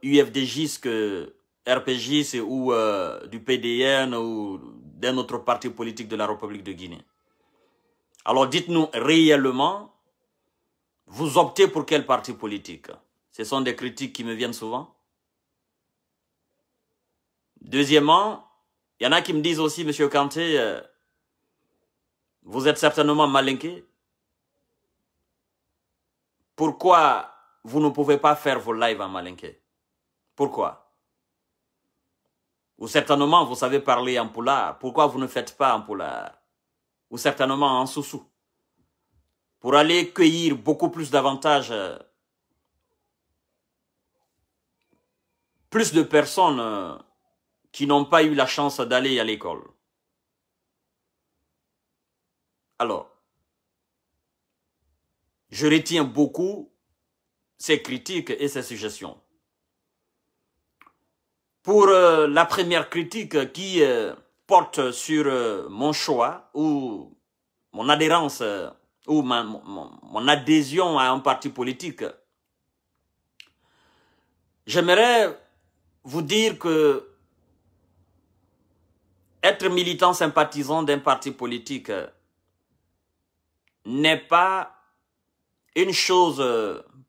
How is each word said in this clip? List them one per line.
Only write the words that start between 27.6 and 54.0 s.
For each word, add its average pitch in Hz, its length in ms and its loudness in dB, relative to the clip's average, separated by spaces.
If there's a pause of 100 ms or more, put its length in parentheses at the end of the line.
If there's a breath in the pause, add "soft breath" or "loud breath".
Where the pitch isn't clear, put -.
vous 135 120 -2
ne 151 80 2
pouvez 143 280 2
pas 151 200 4
faire 135 240 -2
vos 113 120 -4
lives 113 280 0
en 98 80 -8
malinqué ? 90 520 -14 (760)
Pourquoi ? - 580 -4 (1800)
Ou 113 80 -12
certainement, 147 580 4
vous 123 120 -6
savez 139 240 0
parler 127 400 0
en 113 80 -4
pulaar. 113 500 -2
Pourquoi 139 300 2
vous 127 100 -6
ne 131 80 -4
faites 123 300 -8
pas 131 180 2
en 110 80 -4
pulaar ? 78 560 -10 (720)
Ou 117 80 -12
certainement 135 640 0
en 131 60 0
soussou. 139 380 -10 (1300)
Pour 127 160 0
aller 170 380 4
cueillir 165 440 4
beaucoup 151 340 0
plus 160 200 -10
d'avantages, 139 640 0
euh, 98 260 -6 (3750)
plus 220 240 0
de 156 120 4
personnes, 151 560 2
euh, 101 360 -8 (760)
qui 143 160 -4
n'ont 143 160 4
pas 160 180 4
eu 156 120 2
la 135 120 2
chance 143 320 -2
d'aller 127 400 0
à 113 60 -2
l'école. » 104 440 -8 (3000)
Alors, 110 320 -4 (2500)